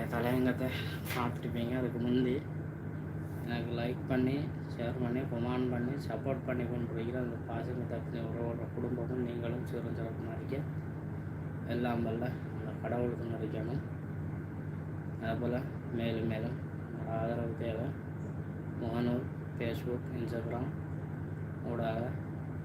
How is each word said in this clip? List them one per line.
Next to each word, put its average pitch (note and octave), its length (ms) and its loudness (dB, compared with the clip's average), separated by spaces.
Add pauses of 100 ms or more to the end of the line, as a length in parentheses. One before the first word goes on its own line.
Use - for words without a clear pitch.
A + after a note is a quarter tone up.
தலையங்கத்தை B2 580 4 (420)
பார்த்துருப்பீங்க. A#2+ 680 2
அதுக்கு A#2+ 220 2
முந்தி B2 360 6 (1040)
எனக்கு A#2 300 0
லைக் A#2+ 360 0
பண்ணி, B2+ 280 6 (340)
ஷேர் A#2+ 320 0
பண்ணி, B2 200 2
கமெண்ட் B2 500 2
பண்ணி, A#2+ 280 2
சப்போர்ட் - 460 0
பண்ணி B2+ 200 2
கொண்டிருக்கிற A#2 540 0
அந்த A#2 240 0
பாசங்க A#2+ 440 -2
தப்பின A#2 380 -2
உறவோட A#2 460 0
குடும்பமும் B2 540 0
நீங்களும் A#2+ 420 0
சீரும் A#2 300 -2
சிறப்புமா A2+ 360 -2
இருக்க - 240 -2 (1080)
எல்லாம் A#2 360 2
வல்ல A#2 200 2 (280)
அந்த - 200 -4 (100)
கடவுளுக்கு A#2 440 2
நிறைக்கணும். A2+ 580 0 (1400)
அதுபோல் A#2+ 380 2 (340)
மேலும் A2+ 340 2
மேலும் A2+ 300 0 (260)
உங்களோட - 340 -2
ஆதரவு A#2 420 2
தேவை. A#2 280 0 (880)
முகநூல், A#2+ 480 2 (300)
Facebook, A#2+ 480 0 (100)
Instagram A#2 540 0 (1000)
ஊடாக A2+ 340 2 (640)